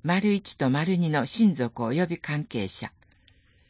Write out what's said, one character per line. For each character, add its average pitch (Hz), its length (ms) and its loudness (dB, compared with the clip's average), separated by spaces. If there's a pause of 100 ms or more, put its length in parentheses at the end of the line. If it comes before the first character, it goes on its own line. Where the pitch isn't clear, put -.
丸 196 320 2
一 202 220 -4
と 131 160 2
丸 160 240 2
二 170 160 2
の 139 160 0
親 214 260 4
族 123 300 -4
及 147 240 0
び 170 100 -6
関 147 280 -6
係 104 220 -4
者。 - 240 -10 (800)